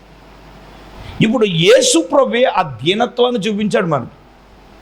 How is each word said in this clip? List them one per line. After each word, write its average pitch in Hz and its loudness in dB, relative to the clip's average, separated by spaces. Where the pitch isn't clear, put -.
ఇప్పుడు 226 -2
యేసు 330 2
ప్రభువే 247 2
ఆ 190 2
దీనత్వాన్ని 214 -2
చూపించాడు 214 -2
మనకు. 131 -2